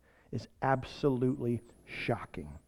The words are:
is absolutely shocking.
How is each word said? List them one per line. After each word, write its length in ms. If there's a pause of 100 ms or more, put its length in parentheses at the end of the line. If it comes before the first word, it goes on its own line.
(320)
is 160 (140)
absolutely 1000 (240)
shocking. 640 (200)